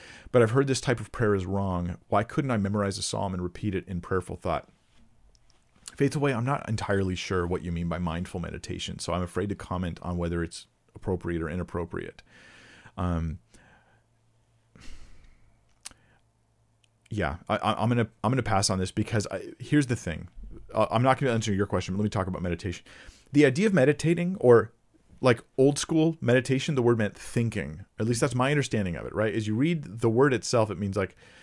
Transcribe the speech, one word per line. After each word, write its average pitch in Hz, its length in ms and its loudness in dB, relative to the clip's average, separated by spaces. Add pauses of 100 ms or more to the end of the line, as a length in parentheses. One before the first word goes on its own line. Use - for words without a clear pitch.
(300)
but 123 120 6
I've 113 100 4
heard 139 160 2
this 131 120 0
type 120 200 -2
of 107 100 -12
prayer 107 240 2
is 95 100 -2
wrong. 90 520 -2 (120)
Why 104 140 2
couldn't 135 300 -4
I 117 40 0
memorize 101 420 0
a 98 40 -6
psalm 101 320 -4
and 90 80 -4
repeat 90 320 -4
it 90 140 -4
in 90 120 -4
prayerful 87 360 -4
thought?" 82 320 -4 (1300)
Faithful 143 260 0
Way, 143 100 2
I'm 113 120 -2
not 139 240 -4
entirely 98 480 0
sure 90 300 -2
what 90 160 -2
you 87 100 -4
mean 85 160 -2
by 85 100 -4
mindful 87 420 -4
meditation, 82 580 -8
so - 140 -6
I'm 87 100 -2
afraid 90 260 -4
to 101 80 -4
comment 90 460 -6
on 87 140 -6
whether 87 260 -2
it's - 240 -10 (280)
appropriate 87 480 -4
or 80 80 -4
inappropriate. 87 720 -8 (760)
Um, 85 440 -2 (3750)
yeah, 85 260 -2 (120)
I, 107 80 2
I, 104 260 0
I'm 113 60 2
gonna, 120 200 2 (140)
I'm 113 80 0
gonna 131 120 0
pass 104 280 2
on 95 80 0
this 92 140 -2
because 107 380 -2
I, 95 120 -6 (160)
here's 143 300 2
the 120 80 -2
thing. 82 320 -8 (440)
Uh, 107 180 4
I'm 113 120 2
not 131 160 4
gonna 131 140 0
answer 110 200 0
your 98 140 0
question, 92 280 -4
but 98 40 -4
let 104 60 0
me 104 60 0
talk 95 160 -2
about 92 160 -6
meditation. 87 420 -6 (500)
The 143 120 8
idea 139 200 2
of 208 60 2
meditating, 170 680 2
or, 117 320 8 (500)
like, 123 180 4 (160)
old 139 220 6
school 160 420 2
meditation, 131 540 2
the 127 80 2
word 120 160 6
meant 104 180 -2
thinking. 98 720 -4 (120)
At 110 60 0
least 113 160 0
that's 135 140 0
my 131 160 2
understanding 113 460 0
of 58 100 -8
it, - 80 -10
right? 104 200 0
As 110 120 -2
you 107 80 0
read 143 460 -2
the 117 100 4
word 131 240 4
itself, 110 360 2
it 90 80 -6
means, 98 200 -2
like, 95 180 -4 (260)